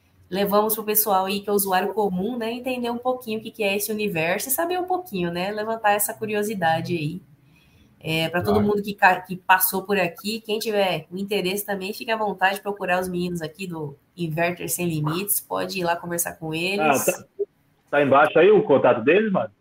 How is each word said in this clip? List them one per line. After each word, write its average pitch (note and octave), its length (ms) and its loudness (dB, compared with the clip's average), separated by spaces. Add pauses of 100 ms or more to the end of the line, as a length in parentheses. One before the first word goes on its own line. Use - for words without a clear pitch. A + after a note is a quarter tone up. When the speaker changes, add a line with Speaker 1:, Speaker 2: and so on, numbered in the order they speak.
(300)
Speaker 1:
levamos G3+ 440 2
pro G#3+ 100 -8
pessoal G#3 420 2
aí G3+ 140 -4
que G#3 100 -6
é - 20 2
usuário G3 400 0
comum, G3+ 460 -2
né, A3+ 140 -4
entender B3 380 -6
um A#3+ 80 -4
pouquinho B3 400 -4
o A3 40 -10
que, A3+ 80 -12
que - 120 -8
é G3 140 0
esse G#3 160 -4
universo G3 560 -2
e C4 40 -2
saber F4 280 0
um F4 40 -2
pouquinho, G3+ 460 -2
né, F3+ 220 -4
levantar G#3+ 400 0
essa G#3 220 0
curiosidade F#3+ 800 -2
aí. D#3+ 280 -4 (800)
É, D#3+ 280 -2
pra F3 140 -2
todo G#3 120 2
Speaker 2:
Claro. G#3 140 4
Speaker 1:
mundo G#3 140 0
que G#3 120 -6
ca-, F#3 260 4
que F3+ 160 -10
passou F#3 460 2
por G3 160 0
aqui, G3+ 420 -4
quem G#3+ 180 -4
tiver G3 520 -2
o F3 60 -10
interesse G3 480 -2
também, G3 300 -6
fique - 160 -10
à A3 60 -2
vontade G3+ 400 0
de - 40 -10
procurar F#3 400 -2
os F#3 80 -4
meninos F3 320 -4
aqui D#3+ 260 -10
do D#3 300 -8 (200)
Inverter E3+ 540 -2
Sem F3 180 -2
Limites, D#3+ 520 -2
pode F#3 400 -6
ir F3 40 -4
lá E3+ 120 0
conversar E3+ 380 -6
com D#3+ 180 -8
eles. D#3+ 560 0
Speaker 3:
Ah, - 40 2
tá, - 120 -6 (680)
tá D3 100 4
embaixo D3 360 6
aí F#3 120 8
o G3 120 8
contato B2 400 4
deles, G3 300 4
mano? B2 180 -2 (100)